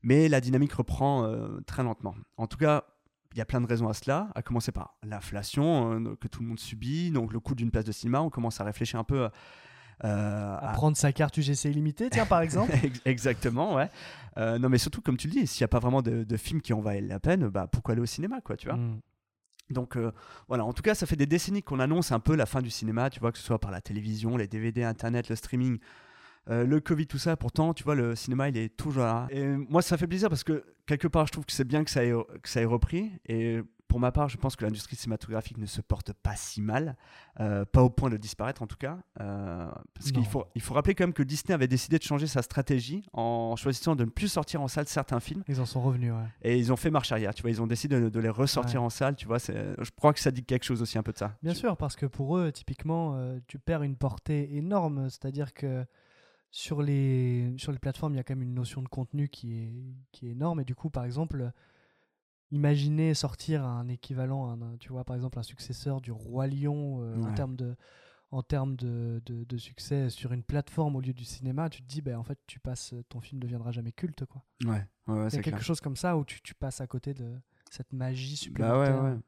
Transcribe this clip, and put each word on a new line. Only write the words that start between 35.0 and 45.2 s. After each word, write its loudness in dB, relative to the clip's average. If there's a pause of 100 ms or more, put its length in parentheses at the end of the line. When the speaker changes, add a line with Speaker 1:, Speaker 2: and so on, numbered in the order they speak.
Speaker 1:
ne -6
se -6
porte -4
pas -4
si -8
mal, 0 (420)
euh, 0
pas 8
au 10
point 2
de 0
disparaître -4
en -6
tout -14
cas, -6 (220)
euh, -6 (240)
parce -6
qu'il 4
Speaker 2:
Non. 2
Speaker 1:
faut, -2 (100)
il -4
faut -6
rappeler 4
quand 4
même 2
que 2
Disney 0
avait 4
décidé 2
de 2
changer 0
sa 0
stratégie 0
en 0
choisissant 0
de 4
ne 0
plus -2
sortir -2
en -2
salle -2
certains 0